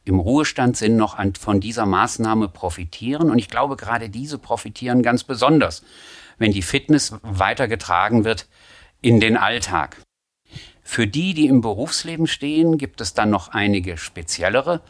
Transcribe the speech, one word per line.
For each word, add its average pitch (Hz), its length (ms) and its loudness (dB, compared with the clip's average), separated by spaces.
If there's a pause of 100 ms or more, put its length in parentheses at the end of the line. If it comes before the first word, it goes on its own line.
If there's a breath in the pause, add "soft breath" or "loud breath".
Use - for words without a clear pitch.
im 95 160 2
Ruhestand 127 580 2
sind, 113 180 2
noch 110 220 0
an, 101 160 -2
von 101 260 0
dieser 110 240 -4
Maßnahme 110 640 0
profitieren. 117 840 -4
Und 117 80 2
ich 107 120 -2
glaube, 135 260 -2
gerade 113 320 -6
diese 131 300 -10
profitieren 123 640 -2
ganz 120 220 0
besonders, 127 580 2 (560 loud breath)
wenn 107 140 4
die 98 100 -2
Fitness 139 600 0
weitergetragen 104 1000 0
wird 110 220 -4 (560 soft breath)
in 120 180 6
den 110 160 4
Alltag. 98 640 -2 (800 loud breath)
Für - 240 -2
die, 165 280 -2
die 151 140 4
im 131 120 6
Berufsleben 156 640 -4
stehen, 156 520 0
gibt 139 240 -8
es 98 100 -6
dann 107 160 0
noch 101 200 0
einige 98 500 0
speziellere 104 920 -2